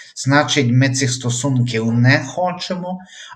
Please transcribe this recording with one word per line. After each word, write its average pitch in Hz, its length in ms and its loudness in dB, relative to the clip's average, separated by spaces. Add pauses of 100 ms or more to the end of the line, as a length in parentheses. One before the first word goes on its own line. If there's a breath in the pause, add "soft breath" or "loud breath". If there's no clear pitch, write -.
(160 loud breath)
значить, 143 560 2
ми 131 180 4
цих 127 220 -2
стосунків 120 840 -2
не 131 320 4
хочемо 180 760 -6 (360 loud breath)